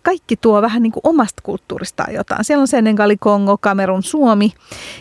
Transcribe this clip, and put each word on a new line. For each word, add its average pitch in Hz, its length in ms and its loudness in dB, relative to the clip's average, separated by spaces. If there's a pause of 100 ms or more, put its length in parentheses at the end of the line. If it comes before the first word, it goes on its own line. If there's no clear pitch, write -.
kaikki 349 340 -2
tuo 208 240 2
vähän 226 220 0
niinku 226 200 -2
omasta 294 400 0
kulttuuristaan - 720 -8
jotain. - 320 -6
Siellä 294 160 2
on 269 60 2
Senegali, 220 500 2
Kongo, 202 400 0
Kamerun, 190 460 -2
Suomi. 226 500 2 (480)